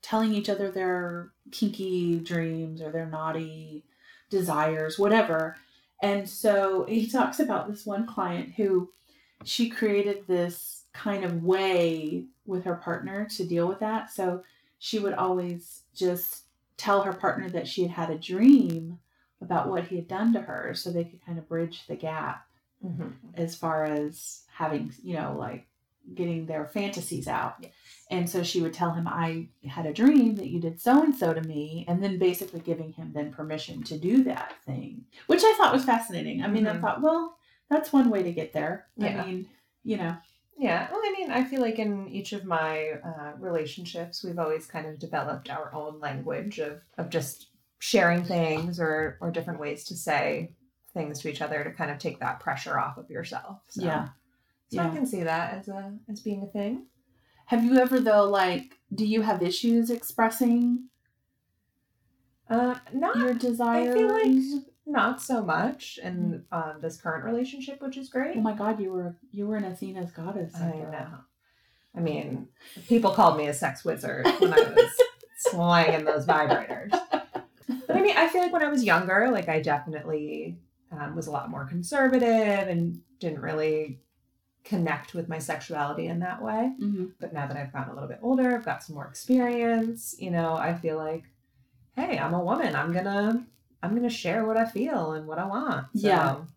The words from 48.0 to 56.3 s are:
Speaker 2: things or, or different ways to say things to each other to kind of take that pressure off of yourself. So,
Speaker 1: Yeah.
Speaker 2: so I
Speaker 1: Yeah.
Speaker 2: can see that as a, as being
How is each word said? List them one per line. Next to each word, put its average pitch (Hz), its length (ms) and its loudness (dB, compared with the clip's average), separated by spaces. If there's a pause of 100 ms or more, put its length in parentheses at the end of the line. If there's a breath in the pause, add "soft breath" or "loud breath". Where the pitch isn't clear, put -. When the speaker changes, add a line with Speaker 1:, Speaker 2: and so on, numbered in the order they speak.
Speaker 2:
things 170 540 -2
or, 156 420 -2
or 170 120 -4
different 165 260 -6
ways 147 280 -8
to 170 100 -12
say 151 560 -2 (420)
things 147 260 -6
to - 100 -6
each 143 120 -6
other 151 200 -4
to 151 80 -6
kind 147 220 -6
of 143 60 -8
take - 200 -6
that 123 220 -4
pressure 143 360 -4
off - 200 -2
of - 120 -18
yourself. 170 500 -8 (100)
So, 190 160 -6
Speaker 1:
Yeah. 156 240 0 (640)
Speaker 2:
so 165 80 -2
I 170 60 2
Speaker 1:
Yeah. 160 80 0
Speaker 2:
can 254 120 0
see 190 160 -2
that 165 320 -2
as 196 140 -12
a, 196 260 -10 (160)
as 208 120 -10
being 202 200 -4